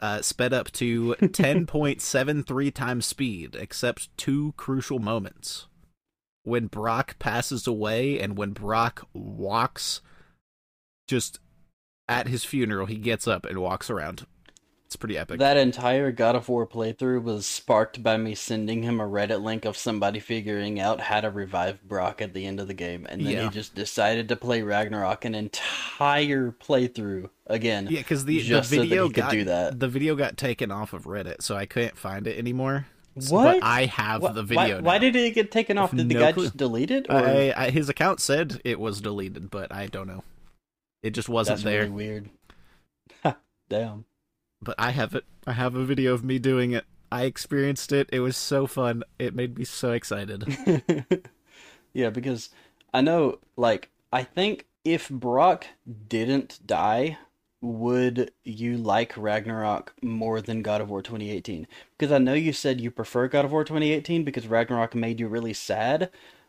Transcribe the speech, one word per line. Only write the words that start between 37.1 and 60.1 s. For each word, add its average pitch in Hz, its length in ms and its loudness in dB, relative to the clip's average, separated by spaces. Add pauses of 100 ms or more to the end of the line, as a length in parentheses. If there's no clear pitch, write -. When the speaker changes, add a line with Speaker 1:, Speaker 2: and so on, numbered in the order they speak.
Speaker 1:
I, 135 420 6
I, 127 140 0
his 143 180 2
account 165 320 2
said 147 440 0
it 120 160 0
was 101 200 -4
deleted, 98 520 -6
but 98 200 -8
I 98 140 -8
don't 95 220 -10
know. 95 160 -12 (800)
It 110 60 -2
just 113 180 -4
wasn't 107 300 2
Speaker 2:
That's 104 60 -4
Speaker 1:
there. 104 180 2
Speaker 2:
really 104 100 -2
weird. 104 420 -8
<laughs> - 880 -20
Ha, - 140 2 (320)
damn. 107 360 -4 (580)
Speaker 1:
But 110 160 -8
I 120 120 0
have 127 240 -2
it. - 100 -4 (220)
I 131 60 -4
have 123 220 -2
a 127 120 -2
video 131 260 2
of 120 100 0
me 131 160 0
doing 123 340 2
it. 120 120 -2 (260)
I 123 120 -2
experienced 139 680 -2
it. 139 200 2
It 127 80 0
was 127 160 0
so 139 300 0
fun. 120 380 -2 (140)
It 120 160 -2
made 123 220 -4
me 123 80 -6
so - 280 -2
excited. 101 520 -6 (560)
Speaker 2:
<laughs> - 300 0 (600)
Yeah, 123 180 0
because 120 400 -6 (440)
I 131 60 6
know, 156 380 4 (180)
like, 117 340 2 (220)
I 127 100 2
think 190 440 -2 (180)
if 160 240 0
Brock 135 580 2 (420)
didn't 127 580 0
die, 110 520 2 (420)
would 120 720 0 (140)
you 120 320 -4
like 113 400 0
Ragnarok 107 840 -2
more 113 380 -2